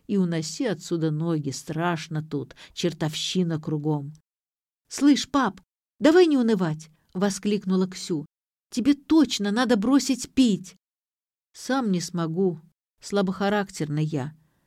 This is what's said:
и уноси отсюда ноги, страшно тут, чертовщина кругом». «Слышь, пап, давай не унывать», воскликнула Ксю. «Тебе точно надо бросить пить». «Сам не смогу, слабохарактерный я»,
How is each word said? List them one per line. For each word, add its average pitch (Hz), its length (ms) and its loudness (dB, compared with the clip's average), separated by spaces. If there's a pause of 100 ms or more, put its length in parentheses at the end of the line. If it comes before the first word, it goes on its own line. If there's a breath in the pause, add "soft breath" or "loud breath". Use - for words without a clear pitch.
и 202 100 -2
уноси 170 480 -2
отсюда 165 460 -2
ноги, 151 400 -2
страшно 156 720 -6
тут, 147 320 -8 (180 loud breath)
чертовщина 165 840 -2
кругом». 151 540 -4 (760)
«Слышь, - 400 4
пап, 269 320 0 (380)
давай 339 280 8
не 285 100 2
унывать», 185 520 0 (240)
воскликнула 190 760 0
Ксю. 165 380 -6 (440)
«Тебе 247 240 2
точно 247 580 2
надо 240 240 2
бросить 262 580 2
пить». 226 420 2 (800)
«Сам 254 380 -2
не 175 100 0
смогу, 170 580 -2 (400)
слабохарактерный 196 1040 -2
я», 151 320 -4 (320)